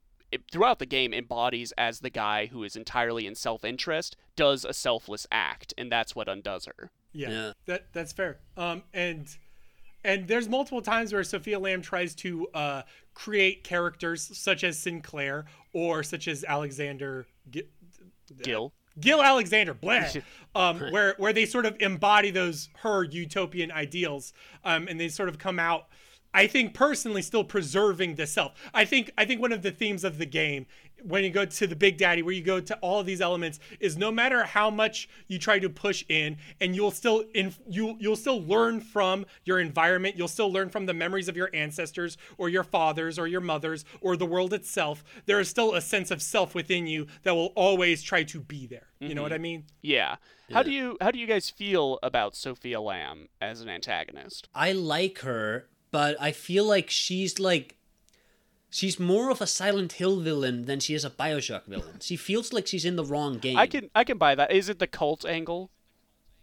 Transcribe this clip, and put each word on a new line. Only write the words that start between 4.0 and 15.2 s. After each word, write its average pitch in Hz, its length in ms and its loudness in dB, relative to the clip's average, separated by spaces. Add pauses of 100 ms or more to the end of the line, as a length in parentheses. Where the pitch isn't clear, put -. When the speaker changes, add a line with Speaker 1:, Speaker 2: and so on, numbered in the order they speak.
Speaker 1:
does 139 300 4
a - 80 -4
selfless 113 580 -4
act, 87 460 -2
and 123 140 -6
that's 113 240 0
what 110 120 -6
undoes 98 380 -6
her. - 240 -18 (240)
Speaker 2:
Yeah, 143 160 -8
Speaker 3:
Yeah. 110 240 -6 (140)
Speaker 2:
that, 180 260 -8
that's 165 180 -8
fair. 180 280 -6 (180)
Um, 175 340 -6
and, 170 360 -4 (760)
and 196 240 0
there's 226 220 0
multiple 254 320 0
times 214 320 0
where 196 100 2
Sophia 202 360 -4
Lamb 190 240 -2
tries 180 320 -4
to, 175 400 -6
uh, 143 260 -4 (320)
create 196 500 2
characters 170 720 -4
such 190 280 0
as 170 160 -2
Sinclair 151 680 -6 (280)